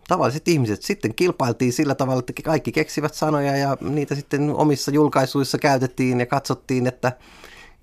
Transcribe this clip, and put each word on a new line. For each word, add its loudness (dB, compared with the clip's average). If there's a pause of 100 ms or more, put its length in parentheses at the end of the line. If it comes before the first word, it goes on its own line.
Tavalliset 0
ihmiset 0
sitten -4
kilpailtiin 0
sillä 0
tavalla, 0
että -8
kaikki -2
keksivät -2
sanoja 0
ja 0
niitä -2
sitten -2
omissa 2
julkaisuissa 2
käytettiin 2
ja 0
katsottiin, -2
että -2 (720)